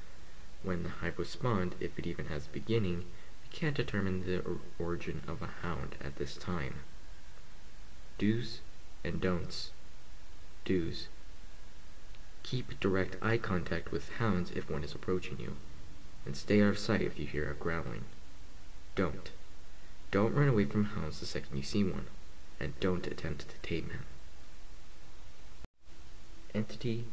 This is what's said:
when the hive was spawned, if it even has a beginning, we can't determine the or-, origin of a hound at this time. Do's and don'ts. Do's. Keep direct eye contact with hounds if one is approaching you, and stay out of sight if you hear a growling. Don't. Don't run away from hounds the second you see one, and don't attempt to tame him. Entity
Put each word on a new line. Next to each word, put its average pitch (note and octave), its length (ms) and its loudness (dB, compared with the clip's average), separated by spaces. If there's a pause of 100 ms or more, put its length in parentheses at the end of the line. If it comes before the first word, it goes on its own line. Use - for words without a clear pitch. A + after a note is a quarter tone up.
(640)
when F2 220 0
the F2 40 0
hive E2+ 300 0
was D#2+ 100 0
spawned, F#2+ 520 2
if - 180 0
it E2+ 80 0
even E2+ 200 -2
has D2+ 200 -2
a - 40 -2
beginning, F#2+ 540 2 (380)
we - 80 -2
can't D3+ 260 0
determine F#2+ 480 2
the F2+ 140 2
or-, - 220 0 (180)
origin E2+ 480 0
of D#2+ 160 -2
a F#2+ 80 -2 (120)
hound D#2+ 400 0
at C#2+ 140 -2
this D2 200 0
time. D2+ 400 0 (1400)
Do's A2+ 420 2 (420)
and F2 180 0
don'ts. F#2 500 2 (920)
Do's. F2+ 440 2 (1300)
Keep - 380 0
direct F#2+ 420 2
eye A2+ 160 4
contact F2 520 0
with - 280 0
hounds F#2 320 2
if - 200 0
one D2+ 140 0
is D#2 100 -2
approaching F#2 440 0
you, - 180 -2 (720)
and - 100 0
stay G#2 240 4
out G2+ 100 6
of F#2+ 80 2
sight G#2 240 2
if - 160 0
you D2+ 80 0
hear D2 240 0
a D2 40 -2
growling. D#2 500 0 (880)
Don't. - 360 0 (800)
Don't G2+ 240 4
run C#3+ 140 6
away G#2+ 160 6
from G#2 200 4
hounds D#2+ 360 0
the D2 60 0
second D2 300 0
you C#2 60 0
see G2+ 220 2
one, F2 220 0 (540)
and C#2+ 200 0
don't F2 260 2
attempt - 420 0
to - 100 -2
tame - 320 0
him. D2+ 140 -2 (2500)
Entity A2+ 580 0